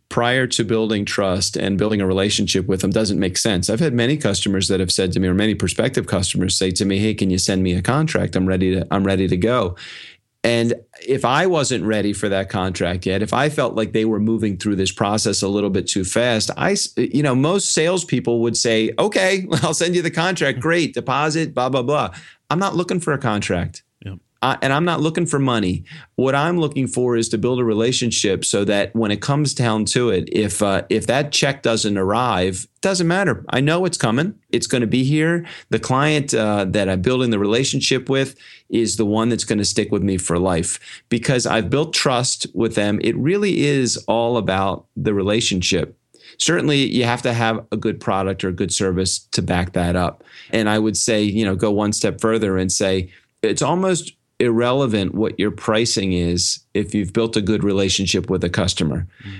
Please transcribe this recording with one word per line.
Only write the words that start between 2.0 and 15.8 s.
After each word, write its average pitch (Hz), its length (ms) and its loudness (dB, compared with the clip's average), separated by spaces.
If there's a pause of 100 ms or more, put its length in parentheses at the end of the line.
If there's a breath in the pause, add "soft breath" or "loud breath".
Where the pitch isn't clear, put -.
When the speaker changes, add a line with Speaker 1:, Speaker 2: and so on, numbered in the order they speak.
Speaker 1:
a 95 60 2
relationship 95 580 2
with 92 160 0
them 95 100 0
doesn't 98 280 0
make 90 180 0
sense. 95 320 0
I've 110 100 0
had 156 140 2
many 120 240 2
customers 98 500 0
that 95 120 2
have 92 120 0
said 95 220 2
to 90 60 0
me, 92 80 2
or 90 60 2
many 104 220 2
prospective 113 520 0
customers 92 500 0
say 95 140 2
to 95 140 0
me, 98 140 2
"Hey, 107 140 2
can 98 160 0
you 90 80 2
send 95 240 0
me 92 120 2
a 92 80 0
contract? 139 540 0
I'm 92 120 2
ready 92 280 2
to, 92 140 -2
I'm 98 140 0
ready 95 240 2
to 90 100 0
go." 107 380 0 (680 loud breath)
And 117 280 2 (340)
if 127 160 0
I 135 240 4
wasn't 135 380 0
ready 104 260 0
for 101 160 -4
that 98 220 -2
contract 90 560 -2
yet, 95 160 0
if 107 120 -2
I 131 140 2
felt 143 280 -2
like 110 180 -2
they 110 100 2
were 110 160 0
moving 107 380 0
through 104 180 0
this 92 160 0
process 104 500 0
a 101 60 -2
little 101 220 0
bit 95 180 -2